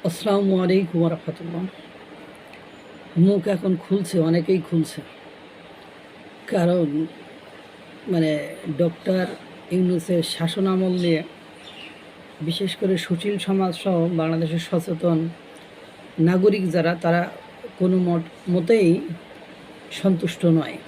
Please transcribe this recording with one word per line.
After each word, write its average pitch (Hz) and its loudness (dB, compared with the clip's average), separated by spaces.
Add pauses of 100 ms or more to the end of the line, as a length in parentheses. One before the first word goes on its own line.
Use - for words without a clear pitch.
আসসালামু 196 2
আলাইকুম 180 2
ওয়া 165 4
রাহমাতুল্লাহ। 170 -8 (1500)
মুখ 190 4
এখন 185 0
খুলছে, 185 -2
অনেকেই 170 2 (100)
খুলছে, 160 -2 (1400)
কারণ 170 2 (1000)
মানে 156 0 (240)
ডক্টর 180 0 (440)
ইউনূসের 180 2
শাসনামল 185 0
নিয়ে 175 2 (1160)
বিশেষ 170 -4
করে 185 0
সুশীল 190 -2
সমাজ 190 0
সহ 175 0
বাংলাদেশের 160 0
সচেতন 165 0 (920)
নাগরিক 185 4
যারা, 170 2
তারা 175 2 (480)
কোনো 185 2
মত-, 170 -2
মতেই 180 4 (880)
সন্তুষ্ট 180 0
নয়। 160 2 (120)